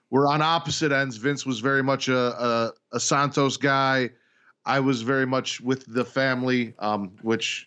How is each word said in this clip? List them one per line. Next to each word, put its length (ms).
we're 160
on 160
opposite 500
ends. 240
Vince 300
was 140
very 220
much 260
a, 80
a, 300
a 80
Santos 560
guy. 540
I 140
was 220
very 240
much 340
with 260
the 180
family, 760
um, 340
which 440